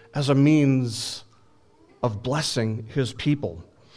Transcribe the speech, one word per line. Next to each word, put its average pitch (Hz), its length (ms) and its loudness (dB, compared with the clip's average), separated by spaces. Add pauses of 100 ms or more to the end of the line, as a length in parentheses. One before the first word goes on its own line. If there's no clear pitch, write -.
(140)
as 143 140 -2
a 139 80 4
means 135 880 2 (800)
of 110 220 -2
blessing 120 720 -2
his 131 200 -2
people. 107 500 -4 (340)